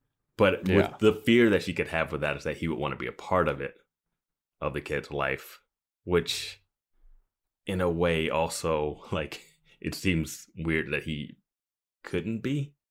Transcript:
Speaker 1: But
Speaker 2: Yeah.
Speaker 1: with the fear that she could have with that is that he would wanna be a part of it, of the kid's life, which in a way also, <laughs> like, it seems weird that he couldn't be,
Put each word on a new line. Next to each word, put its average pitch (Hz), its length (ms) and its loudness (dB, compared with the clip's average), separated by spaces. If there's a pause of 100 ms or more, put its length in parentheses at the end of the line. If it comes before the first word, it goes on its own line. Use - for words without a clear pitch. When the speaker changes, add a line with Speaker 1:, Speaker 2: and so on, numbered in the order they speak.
(380)
Speaker 1:
But 95 300 4
Speaker 2:
Yeah. 92 80 4
Speaker 1:
with - 240 2
the 107 140 8
fear 117 380 6
that 92 120 2
she 92 100 -4
could 82 140 -2
have 80 240 -2
with 73 100 -4
that 73 160 0
is - 60 -14
that 76 140 -4
he 82 100 -2
would 73 120 -2
wanna 67 180 -4
be 60 100 -8
a 60 60 -6
part 90 340 0
of 71 140 -2
it, 67 140 -8 (840)
of 71 140 -4
the 71 80 -4
kid's 71 300 -6
life, 67 500 -4 (420)
which - 580 -2 (1040)
in 95 160 -2
a 90 80 4
way 82 400 2
also, 78 800 -2
<laughs> - 40 -20
like, 78 300 -6 (380)
it 80 160 -6
seems 82 640 -2
weird 80 340 -2
that 73 120 -4
he 73 340 -8 (680)
couldn't 107 380 -4
be, 139 340 -4 (160)